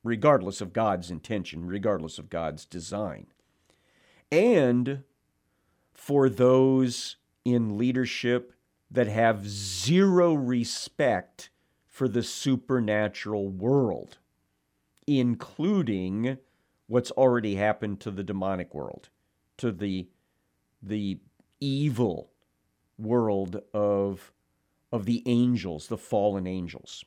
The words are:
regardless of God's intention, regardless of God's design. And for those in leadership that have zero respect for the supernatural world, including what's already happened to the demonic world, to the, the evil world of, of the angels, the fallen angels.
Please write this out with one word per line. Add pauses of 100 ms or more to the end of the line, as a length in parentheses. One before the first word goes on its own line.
regardless
of
God's
intention,
regardless
of
God's
design. (1040)
And (880)
for
those (260)
in
leadership (360)
that
have
zero
respect (380)
for
the
supernatural
world, (880)
including (500)
what's
already
happened
to
the
demonic
world, (480)
to
the, (720)
the (400)
evil (680)
world (120)
of, (600)
of
the
angels,
the
fallen
angels.